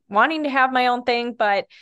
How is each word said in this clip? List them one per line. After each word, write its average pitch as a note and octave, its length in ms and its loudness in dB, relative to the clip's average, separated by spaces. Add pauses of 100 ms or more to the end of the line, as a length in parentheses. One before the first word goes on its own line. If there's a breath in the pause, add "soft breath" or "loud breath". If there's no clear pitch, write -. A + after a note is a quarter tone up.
wanting C#4+ 360 0
to C#4+ 60 -2
have C4 220 2
my B3 160 2
own B3 160 -2
thing. A#3+ 300 -2
But A#3 320 -2 (160 soft breath)